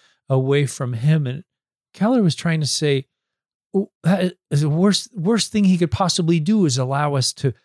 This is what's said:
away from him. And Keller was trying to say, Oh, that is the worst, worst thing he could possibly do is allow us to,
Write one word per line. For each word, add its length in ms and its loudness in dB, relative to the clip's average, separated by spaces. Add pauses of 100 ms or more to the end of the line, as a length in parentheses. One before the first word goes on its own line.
(280)
away 380 2
from 260 -6
him. 340 0
And 180 -8 (500)
Keller 280 0
was 120 2
trying 260 -2
to 60 -2
say, 400 -2 (680)
Oh, 160 -2 (120)
that 320 0 (160)
is 120 0
the 80 0
worst, 440 0
worst 380 -2
thing 120 0
he 120 4
could 140 0
possibly 500 0
do 240 2
is 140 0
allow 380 -2
us 180 -2
to, 180 -2 (120)